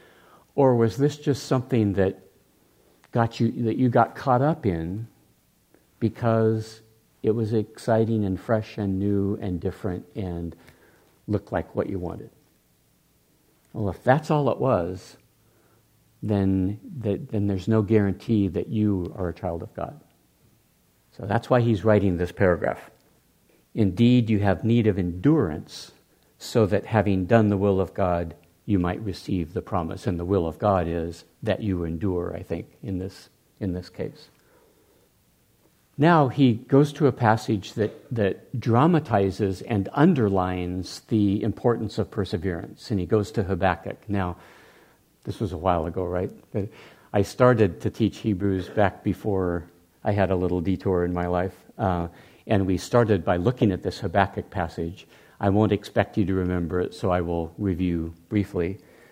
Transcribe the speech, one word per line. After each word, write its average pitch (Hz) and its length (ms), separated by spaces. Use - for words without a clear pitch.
Or 131 220
was 113 200
this 147 200
just - 280
something 120 500
that 98 260
got 117 280
you, 120 240
that 110 120
you 127 120
got 117 260
caught 127 280
up 156 220
in 92 440
because 113 840
it 110 120
was 110 180
exciting 110 720
and 92 160
fresh - 380
and 98 200
new 101 440
and 90 180
different 90 540
and 85 400
looked 104 260
like - 220
what - 160
you 101 80
wanted? 87 320
Well, 104 180
if - 120
that's 147 280
all 147 200
it - 80
was, 95 600
then, 98 580
that, 107 300
then 104 160
there's 95 220
no 110 140
guarantee 101 640
that 87 200
you 101 460
are 90 140
a 82 60
child 85 280
of - 120
God. - 260
So - 80
that's 104 240
why 127 100
he's 113 240
writing 101 320
this 87 160
paragraph. - 580
"Indeed, 117 560
you 107 80
have 98 260
need 113 220
of 98 120
endurance, 92 920
so - 260
that 101 220
having 98 400
done 107 240
the 101 80
will 98 200
of 92 140
God, 87 420
you 101 140
might 90 240
receive 90 500
the 92 100
promise." 95 440
And 90 120
the 87 60
will 90 220
of 80 120
God 95 280
is 82 380
that 107 200
you 92 220
endure, 87 500
I 90 80
think, - 400
in 95 160
this, 95 300
in 92 140
this 90 160
case. - 400
Now 151 300
he 131 240
goes 139 420
to 151 120
a 127 60
passage 110 640
that, - 400
that 104 460
dramatizes 113 1000
and 101 320
underlines 92 1120
the 104 340
importance 113 540
of 98 140
perseverance. 85 800
And 101 100
he 87 60
goes 104 260
to 113 100
Habakkuk. 92 640
Now, 95 300
this - 160
was 92 120
a 90 40
while 85 300
ago, 90 180
right? 90 260
But 101 160
I 104 80
started 110 580
to 104 100
teach - 280
Hebrews 98 500
back 98 340
before 92 600
I 107 80
had 98 180
a 92 60
little 90 240
detour 92 460
in 90 80
my 87 140
life. 90 260
Uh, 87 300
and 98 200
we 92 100
started 104 480
by 90 140
looking 104 340
at 90 100
this - 180
Habakkuk 98 500
passage. 87 560
I 101 80
won't 101 240
expect - 460
you 101 80
to 95 80
remember 90 440
it, - 140
so - 180
I 90 120
will 85 340
review 87 560
briefly. 92 520